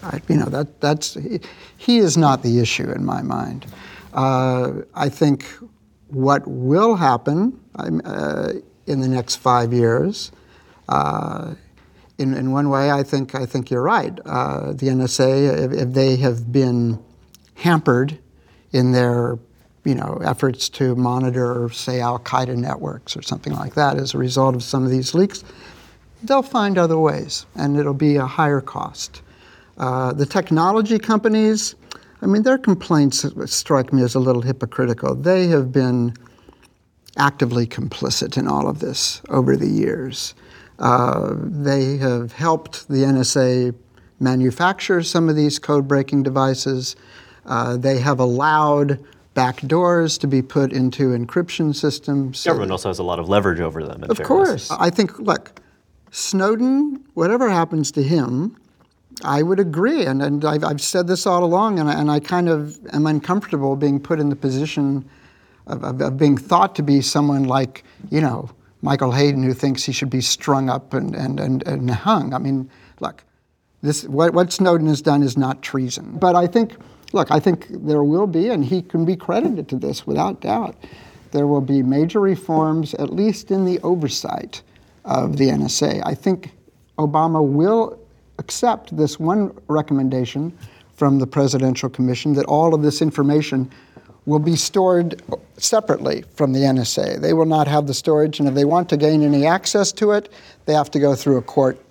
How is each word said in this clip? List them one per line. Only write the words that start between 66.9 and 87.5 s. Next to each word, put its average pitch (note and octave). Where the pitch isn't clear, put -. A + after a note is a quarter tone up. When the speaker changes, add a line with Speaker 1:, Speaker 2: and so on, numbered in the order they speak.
Speaker 1:
someone C#3+
like, C3
you D3
know, B2+
Michael C#3
Hayden, C#3
who C3
thinks C3
he -
should C3
be C3
strung C3+
up C3
and, -
and, C3+
and, C3
and C3
hung. C#3+
I B2+
mean, C3
look, -
this, D3
what, D#3+
what F3
Snowden E3+
has D3
done C#3+
is C3
not C3
treason. -
But F3
I F3
think, A3+
look, F3
I D3+
think -
there D3
will E3+
be, E3+
and D#3+
he F3
can E3+
be F3
credited G#3
to -
this C#3
without D#3+
doubt, -
there D3
will C#3+
be C#3
major D3+
reforms, D#3+
at -
least G3+
in F#3+
the F3+
oversight -
of C3
the C3+
N C#3+
S -
A. D3
I D3+
think F#3
Obama D#3
will F3+